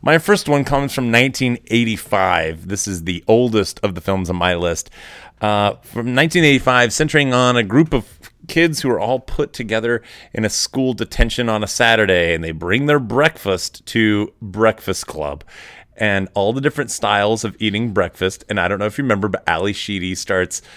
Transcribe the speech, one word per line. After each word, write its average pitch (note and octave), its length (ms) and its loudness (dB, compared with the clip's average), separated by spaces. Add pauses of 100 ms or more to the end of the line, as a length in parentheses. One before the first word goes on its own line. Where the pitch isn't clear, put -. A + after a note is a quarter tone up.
My D#3 160 4
first G3 320 2
one C#3+ 160 2
comes C#3 280 -2
from B2+ 160 -2
nineteen A#2+ 480 2 (100)
eighty-five. F#2 1000 0
This G2 200 -6
is F2+ 180 -6
the F2 220 -4
oldest A2 560 2
of G2 120 -2
the F2 60 -10
films F#2+ 280 -2
on F2+ 60 -2
my F2+ 200 2
list. E2+ 340 -4 (500)
Uh, G#2 420 0
from A#2+ 320 -6
nineteen D#3+ 300 2
eighty-five, B2+ 480 4
centering D3 420 0
on B2 220 4
a A#2+ 80 2
group C3+ 300 2
of - 260 -6 (280)
kids E3 340 0
who C3+ 80 -2
are A2 100 0
all A#2+ 200 -2
put - 340 -6
together A2+ 480 -2 (320)
in A2 100 -2
a G#2+ 60 0
school C3 440 -2
detention A#2 540 -2
on G#2+ 160 -2
a G2+ 40 -6
Saturday, G2 680 4
and E2 80 -4
they D#2+ 80 -6
bring F2 340 -2
their D3 140 4
breakfast A#2 880 -2
to G#2+ 540 2
Breakfast G#2+ 680 -2
Club. D2 360 -8 (540)
And G2 360 0
all G2+ 180 0
the C3 100 -2
different C#3+ 280 -2
styles G#2 540 0
of G#2 160 -6
eating G#2+ 340 -2
breakfast. F#2 560 -2
And G2+ 100 -2
I F2 80 2
don't F#2+ 120 -2
know G#2 80 -2
if G2+ 100 -6
you D3 60 -2
remember, G#2+ 240 0
but G2 180 -4
Ally E2+ 260 0
Sheedy F#2 440 -6
starts, - 460 -2 (160)